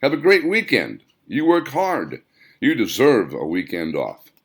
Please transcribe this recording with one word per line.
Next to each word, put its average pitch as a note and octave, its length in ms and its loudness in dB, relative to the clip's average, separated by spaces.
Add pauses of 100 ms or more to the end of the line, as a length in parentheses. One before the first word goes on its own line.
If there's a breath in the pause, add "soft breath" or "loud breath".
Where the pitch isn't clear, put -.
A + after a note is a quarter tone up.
Have C#3 100 2
a D3+ 40 0
great E3+ 280 4
weekend. C3 560 -2 (260)
You D3+ 180 -4
work E3 240 2
hard. D3+ 520 -4 (400 soft breath)
You D3 140 2
deserve A2+ 580 2
a B1 100 -8
weekend E2 520 -4
off. B1 360 -8 (140)